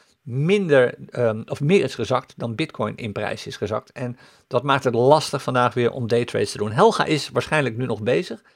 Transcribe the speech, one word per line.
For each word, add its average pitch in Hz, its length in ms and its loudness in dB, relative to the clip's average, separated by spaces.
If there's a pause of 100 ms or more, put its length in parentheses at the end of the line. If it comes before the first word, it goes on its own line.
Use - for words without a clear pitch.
(220)
minder, 143 760 2 (140)
ehm, 113 360 0
of - 160 -6
meer 160 220 4
is 127 120 -4
gezakt 123 420 -2
dan 117 180 -6
Bitcoin 110 400 -4
in 110 160 -8
prijs 104 360 -6
is - 100 -12
gezakt. 107 340 -6
En 123 260 -8 (300)
dat 127 160 -2
maakt 139 200 0
het 120 100 0
lastig 139 500 4
vandaag 123 300 0
weer 120 180 0
om 120 160 -6
daytrades 117 440 0
te - 60 -12
doen. 104 140 -4
Helga 175 340 4
is 151 240 -2
waarschijnlijk 127 480 -2
nu 127 80 -4
nog 113 160 -4
bezig. 143 400 -2 (140)